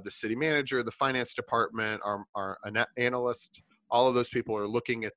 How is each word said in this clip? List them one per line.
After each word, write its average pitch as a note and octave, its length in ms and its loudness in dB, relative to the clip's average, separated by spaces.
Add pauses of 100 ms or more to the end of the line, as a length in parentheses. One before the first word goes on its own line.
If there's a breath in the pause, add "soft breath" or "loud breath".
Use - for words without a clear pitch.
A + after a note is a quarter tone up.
the G2+ 60 -8
city A2 260 -2
manager, C#3 460 0
the A2+ 80 -2
finance B2+ 420 -2
department, A2 720 -2
our, G#2 200 -4 (100)
our G2 320 -6
ana-, A2 220 0 (100)
analyst, B2 640 -2 (300)
all B2+ 160 8
of B2 60 4
those A#2+ 140 4
people A2+ 280 -2
are G#2 120 -2
looking A2+ 360 -2
at G#2 120 -6